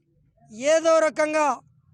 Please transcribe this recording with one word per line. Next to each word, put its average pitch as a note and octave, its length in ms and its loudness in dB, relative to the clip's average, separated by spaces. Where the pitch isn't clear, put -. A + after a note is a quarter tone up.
ఏదో D#4+ 460 2
రకంగా D#4 600 -2